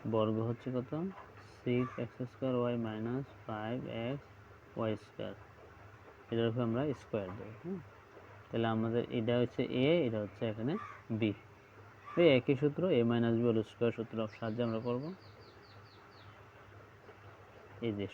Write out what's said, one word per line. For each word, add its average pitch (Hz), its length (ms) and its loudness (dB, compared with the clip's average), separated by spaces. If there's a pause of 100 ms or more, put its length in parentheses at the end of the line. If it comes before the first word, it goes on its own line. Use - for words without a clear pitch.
(120)
বর্গ 110 280 4
হচ্ছে 117 360 -2
কত? 127 160 -2 (720)
সিক্স 123 360 2
এক্স 120 180 -6 (140)
স্কয়ার 131 240 -2
ওয়াই 120 220 2
মাইনাস 117 480 -2 (220)
ফাইভ 110 400 -4
এক্স 120 400 -4 (500)
ওয়াই 110 180 2
স্কয়ার। 104 380 -8 (1000)
এটার 117 180 2
উপর 117 120 0
আমরা 117 200 0 (200)
স্কয়ার 101 260 -4 (100)
দেব, 107 140 -12 (140)
হুম? 185 140 -6 (720)
তাহলে 113 160 2
আমাদের 113 440 2
এটা 120 300 2
হচ্ছে 123 220 0
এ, 139 440 4
এটা 110 120 0
হচ্ছে 104 300 -4
এখানে 113 280 -2 (340)
বি। 107 220 2 (840)
এই 170 200 10
একই 135 180 4
সূত্র, 147 340 0
এ 123 140 6
মাইনাস 117 300 4
বি 113 100 2
হোল 113 200 4
স্কয়ার 117 280 0
সূত্র 110 360 -4 (120)
সাহায্যে 113 240 -2
আমরা 113 160 0
করব। 127 340 -4 (2750)
এই 117 100 0
যে 101 220 -4